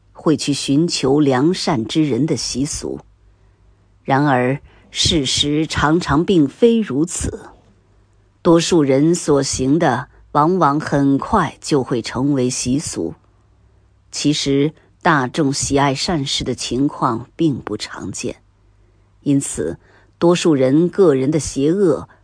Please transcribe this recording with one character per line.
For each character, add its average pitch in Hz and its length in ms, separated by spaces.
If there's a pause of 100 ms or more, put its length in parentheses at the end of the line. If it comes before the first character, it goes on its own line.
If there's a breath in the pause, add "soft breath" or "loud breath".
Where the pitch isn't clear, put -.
(120)
会 151 240
去 - 160
寻 143 360
求 143 320
良 143 340
善 127 320
之 160 160
人 139 240
的 156 100
习 123 280
俗。 69 340 (1040)
然 139 240
而， 131 340 (300 soft breath)
事 160 340
实 147 440
常 156 320
常 156 240
并 160 240
非 233 320
如 151 240
此。 - 440 (920)
多 165 160
数 165 240
人 139 320
所 147 300
行 135 340
的， 143 300 (240 soft breath)
往 160 260
往 147 220
很 139 360
快 165 440
就 135 240
会 120 180
成 143 300
为 127 180
习 127 260
俗。 107 380 (960)
其 - 220
实， 143 400 (280 soft breath)
大 143 280
众 139 240
喜 139 260
爱 143 160
善 156 320
事 - 160
的 123 140
情 135 320
况 117 480
并 156 240
不 104 160
常 - 340
见， - 280 (840)
因 139 160
此， 82 400 (400 soft breath)
多 175 160
数 170 220
人 135 320
个 170 260
人 131 160
的 160 80
邪 139 320
恶， 180 380 (160 soft breath)